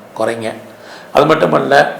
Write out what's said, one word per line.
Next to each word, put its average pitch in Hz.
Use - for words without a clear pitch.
குறைங்க. 113
அது 147
மட்டுமல்ல, 147